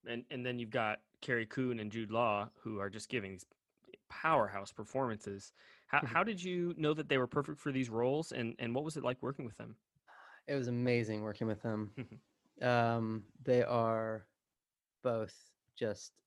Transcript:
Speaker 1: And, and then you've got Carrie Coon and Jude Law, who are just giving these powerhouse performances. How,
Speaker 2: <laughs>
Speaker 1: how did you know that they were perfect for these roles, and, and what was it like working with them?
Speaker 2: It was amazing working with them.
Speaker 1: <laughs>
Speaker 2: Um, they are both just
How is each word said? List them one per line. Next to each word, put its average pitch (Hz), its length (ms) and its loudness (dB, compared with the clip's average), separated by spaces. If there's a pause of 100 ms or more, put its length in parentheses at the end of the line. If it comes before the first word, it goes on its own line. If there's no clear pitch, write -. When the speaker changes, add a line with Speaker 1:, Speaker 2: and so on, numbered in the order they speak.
Speaker 1:
And, 120 240 -6
and 123 140 -8
then 123 140 -2
you've 113 120 -6
got 113 280 2 (240)
Carrie 117 240 2
Coon 123 340 -2
and 104 100 -4
Jude 110 200 -6
Law, 107 400 2 (120)
who 107 180 -6
are 98 100 -2
just 104 180 -12
giving 98 240 -2
these 90 140 -14 (640)
powerhouse 101 640 2
performances. 107 800 -4 (340)
How, 143 140 4
Speaker 2:
<laughs> 151 60 -2
Speaker 1:
how 160 160 4
did 202 200 -2
you 175 340 -2
know 156 180 2
that 151 140 -4
they 135 100 4
were 123 80 4
perfect 147 320 -2
for 143 140 -2
these 131 180 0
roles, 131 420 2
and, 117 260 -2
and 117 160 -2
what 143 100 0
was 156 120 -6
it 139 80 -6
like 127 180 -2
working 123 240 -4
with 107 100 -12
them? 117 200 -14 (680)
Speaker 2:
It 143 80 -2
was 127 140 0
amazing 120 540 2
working 110 240 -2
with 107 160 0
them. 107 340 -2
Speaker 1:
<laughs> 135 240 -10 (420)
Speaker 2:
Um, 117 640 2 (180)
they 123 220 6
are 113 640 0 (760)
both 113 320 0 (420)
just - 360 -4 (140)